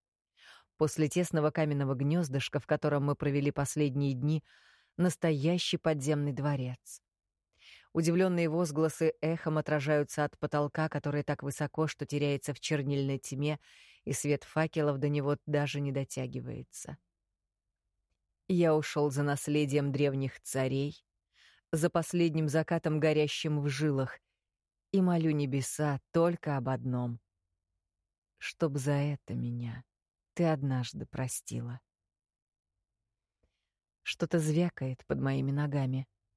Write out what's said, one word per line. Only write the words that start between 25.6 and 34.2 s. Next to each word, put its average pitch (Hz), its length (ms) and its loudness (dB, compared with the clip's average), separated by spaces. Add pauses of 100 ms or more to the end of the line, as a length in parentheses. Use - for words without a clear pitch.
только 170 440 2
об 127 120 -2
одном: 123 520 -2 (1160)
чтоб - 380 -2
за 143 160 0
это 143 420 -2
меня 120 500 -4 (500)
ты 175 100 0
однажды 135 600 0
простила. 120 760 -6 (2250)
Что-то - 360 -2